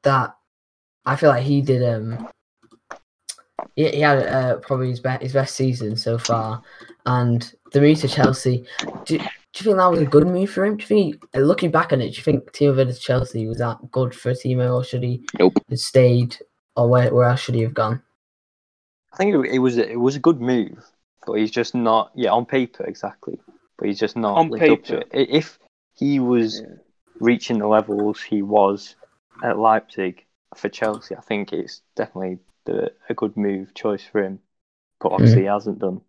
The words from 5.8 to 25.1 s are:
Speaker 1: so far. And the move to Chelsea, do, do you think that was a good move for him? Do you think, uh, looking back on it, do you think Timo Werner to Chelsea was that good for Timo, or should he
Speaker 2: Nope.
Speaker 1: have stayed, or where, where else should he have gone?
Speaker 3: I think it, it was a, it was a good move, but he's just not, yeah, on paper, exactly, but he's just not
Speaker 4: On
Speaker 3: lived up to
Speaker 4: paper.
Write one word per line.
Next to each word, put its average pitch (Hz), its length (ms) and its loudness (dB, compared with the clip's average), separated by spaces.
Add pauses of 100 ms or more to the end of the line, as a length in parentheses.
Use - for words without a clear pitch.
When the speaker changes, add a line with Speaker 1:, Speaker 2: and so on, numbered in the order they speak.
Speaker 1:
so 117 220 -2
far. 113 440 -4 (440)
And 120 460 0 (200)
the 143 80 4
move 151 200 6
to 139 80 -2
Chelsea, 123 560 0 (420)
do, 156 120 -2
do - 60 -6 (400)
you - 0 -
think 208 140 4
that 185 120 4
was 165 120 2
a 143 40 2
good 147 200 6
move 185 240 -2
for 185 140 -2
him? 208 120 -2
Do 214 60 -12
you - 40 -14
think, 202 380 0 (100)
uh, - 40 0
looking 156 320 2
back 165 220 0
on 135 100 2
it, - 80 -4
do - 80 -16
you - 40 -16
think - 300 -2
Timo 139 240 2
Werner 127 160 2
to 123 80 -10
Chelsea 123 480 -2
was 117 100 -6
that 120 200 -4 (120)
good 123 240 -2
for - 180 -4
Timo, 123 440 -2
or 127 80 -2
should 123 180 -6
he 123 220 -6 (140)
Speaker 2:
Nope. 92 160 6 (160)
Speaker 1:
have 123 80 -4
stayed, 123 580 4 (400)
or 120 140 2
where, 123 240 4
where 123 160 4
else 131 100 0
should 123 140 -6
he 113 80 0
have 113 120 -2
gone? 117 280 -2 (1120)
Speaker 3:
I - 40 -20
think 202 180 0
it, 131 200 0
it 131 40 2
was 127 200 2
a, 110 120 0
it 117 80 -8
was 131 180 0
a 139 40 -8
good 156 200 2
move, 120 440 -4 (420)
but 113 80 -6
he's 110 160 0
just 120 240 -4
not, 110 400 0
yeah, 117 160 -2
on 117 140 2
paper, 127 400 -4
exactly, - 560 -12 (380)
but 104 100 -4
he's 101 100 -4
just 107 180 -2
not 107 200 -2
Speaker 4:
On 160 140 2
Speaker 3:
lived 151 200 2
up - 140 0
to - 140 -8
Speaker 4:
paper. - 140 -10